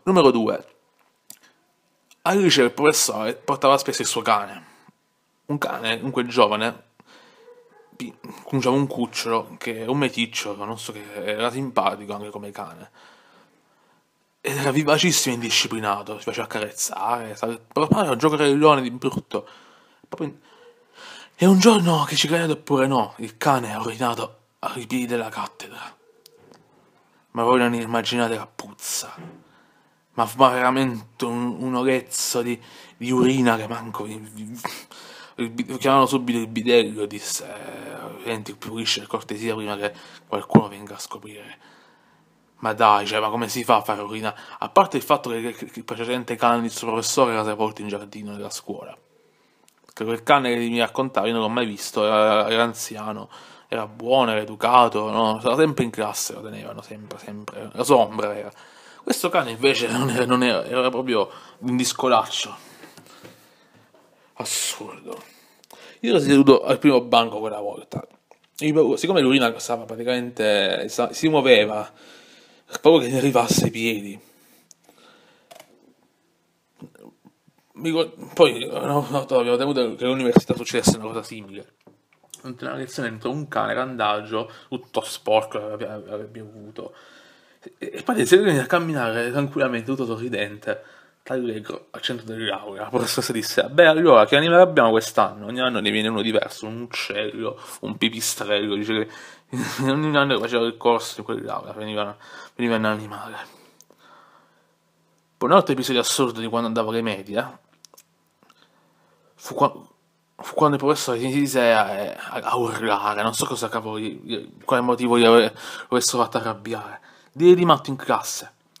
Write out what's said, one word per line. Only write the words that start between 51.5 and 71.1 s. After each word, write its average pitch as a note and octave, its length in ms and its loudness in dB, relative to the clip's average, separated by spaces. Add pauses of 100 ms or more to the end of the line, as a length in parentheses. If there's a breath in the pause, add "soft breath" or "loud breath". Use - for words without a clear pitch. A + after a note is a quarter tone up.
visto, G#2+ 400 -4
era, G#2+ 440 4
era A2+ 140 2
anziano, G#2+ 640 -8 (380 loud breath)
era A2+ 180 -6
buono, A#2 460 2
era G#2+ 100 0
educato, G#2+ 680 4
no? A2 300 0
Stava A#2 180 0
sempre D3+ 260 2
in A#2 60 -4
classe, G#2+ 440 -6
lo - 80 -14
tenevano, G#2+ 400 -14
sempre, G#2 360 -16
sempre. G#2 560 -14
La A#2+ 100 -4
sua C3+ 140 4
ombra G#2 380 0
era. G#2 160 -12 (520 loud breath)
Questo - 240 -2
cane D#3+ 240 -2
invece B2 360 0
non B2+ 220 -2
era, A#2+ 160 0
non B2+ 180 2
era, G#2+ 200 2
era B2+ 260 -2
proprio A#2+ 400 -2 (300 loud breath)
un B2 160 -4
discolaccio. - 800 0 (1800 loud breath)
Assurdo. - 840 -8 (800 loud breath)
Io A#3 120 -2
ero F#3+ 80 6
seduto C#3 440 8
al B2+ 160 0
primo C3+ 220 6
banco A#2 380 2
quella G#2+ 200 -6
volta. - 460 -10 (520)
E D3+ 100 -2
io, D3 280 4
siccome F3 240 2
l'urina B2+ 400 4
stava A#2 240 -6
praticamente, A2 1040 -2
sa-, A#2+ 240 -2